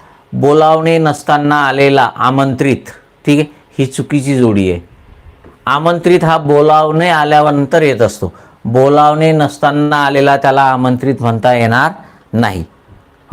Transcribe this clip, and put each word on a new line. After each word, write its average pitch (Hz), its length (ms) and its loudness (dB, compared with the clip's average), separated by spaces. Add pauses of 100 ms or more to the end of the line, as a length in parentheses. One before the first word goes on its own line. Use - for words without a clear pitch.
(340)
बोलावणे 156 640 2
नसताना 147 580 -2
आलेला 139 600 0
आमंत्रित, 131 760 -2 (360)
ठीक 147 140 2
आहे, 151 140 -4 (260)
ही 135 60 0
चुकीची 135 520 -4
जोडी 101 340 2
आहे. 87 80 -4 (840)
आमंत्रित 170 580 0
हा 165 140 0
बोलावणे 156 720 2
आल्यानंतर 151 720 2
येत 131 200 0
असतो, 101 320 -4 (320)
बोलावणे 147 680 2
नसताना 147 720 -2
आलेला 139 320 2
त्याला 139 260 0
आमंत्रित 127 560 0
म्हणता 117 340 0
येणार 120 380 0 (420)
नाही. 98 300 -2 (680)